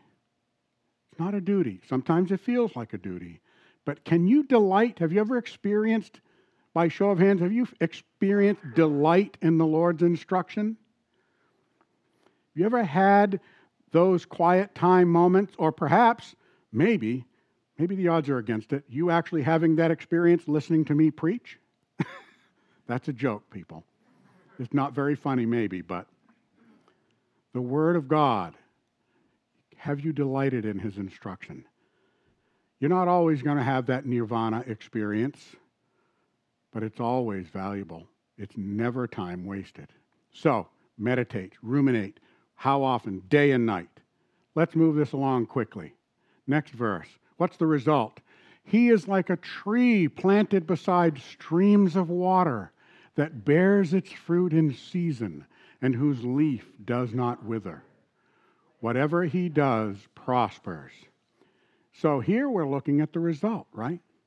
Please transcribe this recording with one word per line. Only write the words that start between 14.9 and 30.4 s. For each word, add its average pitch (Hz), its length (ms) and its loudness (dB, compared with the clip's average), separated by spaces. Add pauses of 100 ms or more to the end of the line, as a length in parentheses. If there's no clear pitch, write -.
moments, 180 480 4
or 160 140 2
perhaps, 220 640 2 (360)
maybe, 127 520 0 (540)
maybe 175 180 -2
the 185 120 0
odds 165 200 2
are 135 100 -2
against 113 340 -4
it, 139 160 -4
you 156 220 -2
actually 165 320 -2
having 160 340 2
that 165 140 2
experience 170 560 2
listening 156 380 0
to 147 100 0
me 156 160 4
preach? - 480 -6 (400)
<laughs> - 80 -6 (800)
That's 123 220 -6
a 147 40 -4
joke, 113 380 -4
people. 82 320 -18 (760)
It's 127 160 -6
not 139 180 -2
very 143 240 -2
funny, 131 300 -2
maybe, 107 340 -2
but 87 260 -10 (1500)
the 127 80 -4
Word 151 340 0
of 147 100 -4
God, 127 480 0 (1200)
have 143 240 -6
you 156 120 -4
delighted 135 540 -2